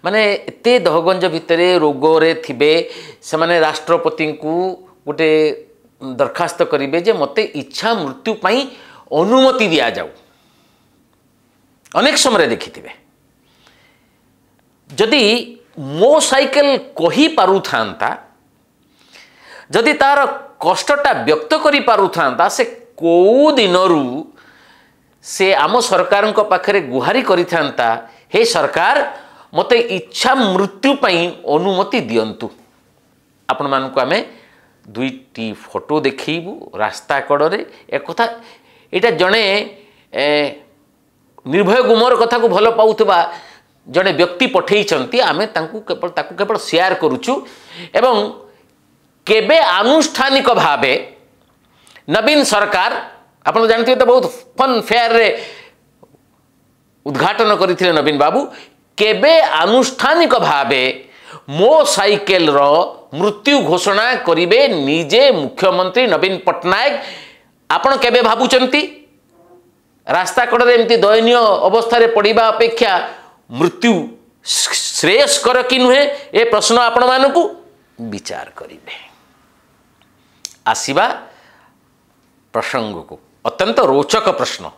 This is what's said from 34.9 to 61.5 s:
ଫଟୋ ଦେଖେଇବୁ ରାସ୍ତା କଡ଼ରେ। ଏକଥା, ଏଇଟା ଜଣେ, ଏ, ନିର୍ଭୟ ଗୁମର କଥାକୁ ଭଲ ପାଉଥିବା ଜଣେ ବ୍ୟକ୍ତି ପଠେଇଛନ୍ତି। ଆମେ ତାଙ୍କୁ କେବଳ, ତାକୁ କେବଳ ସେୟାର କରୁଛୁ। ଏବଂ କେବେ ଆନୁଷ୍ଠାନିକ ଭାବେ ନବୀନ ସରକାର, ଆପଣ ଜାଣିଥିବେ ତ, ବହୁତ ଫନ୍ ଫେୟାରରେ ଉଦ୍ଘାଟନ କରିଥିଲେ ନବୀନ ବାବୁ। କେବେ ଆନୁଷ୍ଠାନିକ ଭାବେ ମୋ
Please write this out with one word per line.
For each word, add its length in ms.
ଫଟୋ 460
ଦେଖେଇବୁ 760
ରାସ୍ତା 440
କଡ଼ରେ। 460
ଏକଥା, 460
ଏଇଟା 160
ଜଣେ, 640
ଏ, 420
ନିର୍ଭୟ 340
ଗୁମର 340
କଥାକୁ 320
ଭଲ 240
ପାଉଥିବା 640
ଜଣେ 220
ବ୍ୟକ୍ତି 360
ପଠେଇଛନ୍ତି। 720
ଆମେ 260
ତାଙ୍କୁ 340
କେବଳ, 300
ତାକୁ 260
କେବଳ 220
ସେୟାର 360
କରୁଛୁ। 540
ଏବଂ 380
କେବେ 340
ଆନୁଷ୍ଠାନିକ 920
ଭାବେ 640
ନବୀନ 340
ସରକାର, 580
ଆପଣ 220
ଜାଣିଥିବେ 280
ତ, 80
ବହୁତ 220
ଫନ୍ 220
ଫେୟାରରେ 600
ଉଦ୍ଘାଟନ 500
କରିଥିଲେ 360
ନବୀନ 260
ବାବୁ। 300
କେବେ 420
ଆନୁଷ୍ଠାନିକ 1000
ଭାବେ 720
ମୋ 360